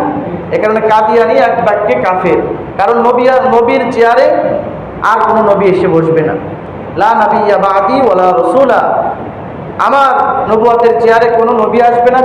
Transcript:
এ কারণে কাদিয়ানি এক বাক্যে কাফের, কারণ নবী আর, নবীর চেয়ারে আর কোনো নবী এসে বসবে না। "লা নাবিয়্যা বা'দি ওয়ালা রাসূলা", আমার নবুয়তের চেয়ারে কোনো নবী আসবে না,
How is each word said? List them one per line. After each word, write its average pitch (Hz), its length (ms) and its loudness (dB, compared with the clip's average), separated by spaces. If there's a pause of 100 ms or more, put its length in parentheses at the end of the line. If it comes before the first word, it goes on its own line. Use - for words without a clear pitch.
(520)
এ - 100 -2
কারণে 220 180 0
কাদিয়ানি 220 540 2
এক - 320 0
বাক্যে 233 340 0
কাফের, 180 420 0 (360)
কারণ 226 200 0
নবী 247 300 2
আর, 233 340 2
নবীর 247 300 0
চেয়ারে 233 380 2 (720)
আর 208 180 0 (100)
কোনো 214 220 2
নবী 196 140 2
এসে 180 220 2
বসবে 160 320 2
না। 151 120 -2 (640)
"লা 208 180 2
নাবিয়্যা 208 440 0
বা'দি 196 360 0
ওয়ালা 196 320 2
রাসূলা", 233 760 2 (760)
আমার 262 580 0 (120)
নবুয়তের 233 520 2
চেয়ারে 226 300 2
কোনো 233 220 0
নবী 220 280 0
আসবে 240 300 2
না, 254 140 2